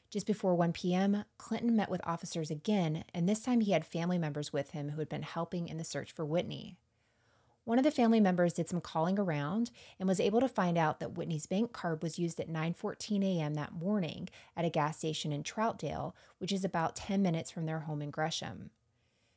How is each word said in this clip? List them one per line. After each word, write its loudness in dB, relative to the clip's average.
Just -4
before 2
one 4
P 0
M, 2
Clinton 0
met 2
with -4
officers -4
again, 0
and 2
this 2
time 2
he 2
had 2
family 0
members -2
with -2
him -4
who -6
had -4
been -6
helping -4
in -8
the -6
search -6
for -6
Whitney. -4
One 2
of 4
the 4
family 6
members 4
did 0
some -2
calling 0
around 0
and 0
was 4
able 4
to 2
find 2
out 2
that -6
Whitney's -4
bank 0
card -2
was -4
used -2
at -4
nine -2
fourteen -2
A 2
M 0
that -4
morning -2
at 0
a 4
gas 0
station -2
in -2
Troutdale, -4
which -4
is 0
about 0
ten 0
minutes 2
from -4
their -2
home -4
in -6
Gresham. -4